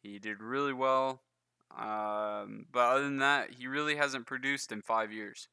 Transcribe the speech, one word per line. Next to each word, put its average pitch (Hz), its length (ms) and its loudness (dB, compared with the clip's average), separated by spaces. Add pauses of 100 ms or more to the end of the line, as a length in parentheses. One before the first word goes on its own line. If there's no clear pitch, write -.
He 101 160 -12
did 104 220 -8
really 135 320 -2
well. 131 500 2 (560)
Um, 107 920 -4
but 120 160 6
other 135 160 6
than 139 140 -2
that, 139 400 4
he 127 100 -10
really 147 260 0
hasn't 135 320 0
produced 135 460 -4
in 107 100 -6
five 110 300 0
years. 107 400 -10